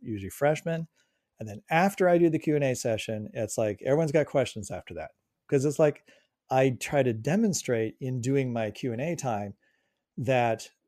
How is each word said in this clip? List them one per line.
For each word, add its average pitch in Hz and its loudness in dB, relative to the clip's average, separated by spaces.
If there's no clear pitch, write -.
usually 95 -8
freshmen. 160 -2
And 110 -12
then 104 -12
after 185 2
I 175 6
do 170 6
the 156 0
Q 151 0
and 143 2
A 127 0
session, 110 -4
it's 110 -4
like 107 0
everyone's 151 2
got 147 2
questions 113 -2
after 90 -12
that. 80 -10
'Cause 135 2
it's 147 -2
like 151 2
I 131 4
try 143 2
to 127 2
demonstrate 127 0
in 127 -4
doing 131 0
my 113 -2
Q 120 -6
and 113 -4
A 160 -4
time 104 -4
that 120 2